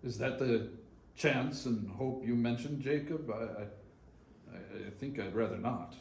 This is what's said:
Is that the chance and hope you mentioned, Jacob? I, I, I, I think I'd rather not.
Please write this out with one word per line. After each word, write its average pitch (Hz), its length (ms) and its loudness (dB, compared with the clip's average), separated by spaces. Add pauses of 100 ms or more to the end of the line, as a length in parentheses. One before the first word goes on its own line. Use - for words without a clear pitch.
Is 117 140 -4
that 127 200 0
the 113 300 4 (480)
chance 131 500 2
and 107 240 2
hope 127 360 -2
you 120 80 2
mentioned, 120 480 2
Jacob? 143 480 0
I, 107 40 0
I, - 1200 -8
I, - 20 -10 (300)
I - 100 -8
think 135 220 -4
I'd 95 140 -2
rather 95 240 2
not. - 420 -2